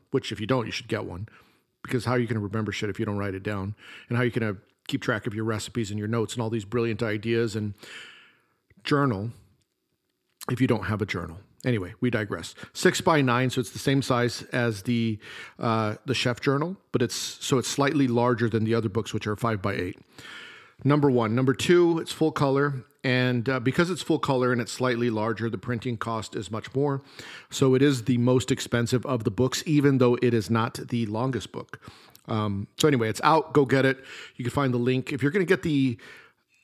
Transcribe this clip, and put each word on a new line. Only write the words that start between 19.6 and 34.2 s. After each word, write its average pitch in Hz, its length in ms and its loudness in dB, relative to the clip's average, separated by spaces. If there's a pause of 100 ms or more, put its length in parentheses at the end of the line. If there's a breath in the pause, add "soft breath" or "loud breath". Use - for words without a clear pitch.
eight. 90 240 -6 (840 loud breath)
Number 143 260 4
one. 117 240 2
Number 131 220 2
two, 175 420 4
it's - 140 -8
full 156 200 2
color, 139 540 0 (180)
and, 127 460 2
uh, 131 100 0
because 135 300 2
it's 180 140 -4
full 156 160 2
color 127 320 2
and 120 100 2
it's 110 100 -6
slightly 123 380 0
larger, 110 400 -2
the 107 80 -6
printing 120 400 -6
cost 113 380 -6
is 98 160 -8
much 107 240 -8
more. 139 260 0 (480 loud breath)
So 131 240 4
it 131 80 6
is 139 220 4
the 120 160 2
most 127 320 4
expensive 120 560 0
of 117 160 -2
the 107 80 0
books, 127 340 0
even 143 320 4
though 123 240 6
it 120 140 4
is 110 160 0
not 113 240 0 (140)
the 117 180 -2
longest 113 440 -4
book. - 280 -14 (480 loud breath)
Um, 104 400 -2 (100)
so 156 100 4
anyway, 117 220 4
it's - 140 -4
out. 151 300 4
Go 143 120 6
get 135 200 4
it. 135 180 0 (320 loud breath)